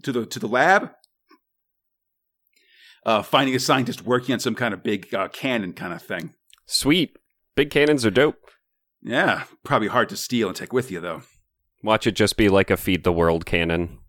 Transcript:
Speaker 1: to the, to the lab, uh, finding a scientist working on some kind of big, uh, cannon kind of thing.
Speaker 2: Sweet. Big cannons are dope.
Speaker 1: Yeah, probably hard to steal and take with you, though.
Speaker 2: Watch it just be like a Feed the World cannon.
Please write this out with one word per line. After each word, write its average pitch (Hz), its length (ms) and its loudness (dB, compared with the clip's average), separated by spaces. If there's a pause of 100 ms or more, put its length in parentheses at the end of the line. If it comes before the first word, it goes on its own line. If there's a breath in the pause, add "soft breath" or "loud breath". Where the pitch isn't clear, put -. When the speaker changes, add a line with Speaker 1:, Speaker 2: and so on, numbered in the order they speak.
Speaker 1:
to 139 100 -6
the, 117 140 -4
to - 120 -12
the 113 100 -8
lab, 165 420 2 (2250 soft breath)
uh, 110 160 2
finding 135 320 2
a 127 40 0
scientist 127 440 0
working 123 300 0
on 120 80 -2
some 117 140 -2
kind 113 180 -2
of 92 100 -10
big, 104 320 -4
uh, 95 140 -4
cannon 110 440 -6
kind 95 200 -12
of 82 100 -12
thing. 82 320 -10 (320)
Speaker 2:
Sweet. - 500 0 (380)
Big 147 160 2
cannons 143 360 4
are 107 40 6
dope. 127 260 2 (680)
Speaker 1:
Yeah, 131 420 -2 (200)
probably 110 240 0
hard 110 200 0
to 101 80 -12
steal 113 320 -2
and 90 80 -8
take - 160 -12
with 127 180 -2
you, 87 100 -8
though. 82 220 -10 (600)
Speaker 2:
Watch 110 240 2
it 113 60 2
just - 260 2
be 107 100 6
like 98 220 4
a 95 80 4
Feed 90 260 -2
the 90 80 2
World 82 320 2
cannon. 85 540 -2 (100)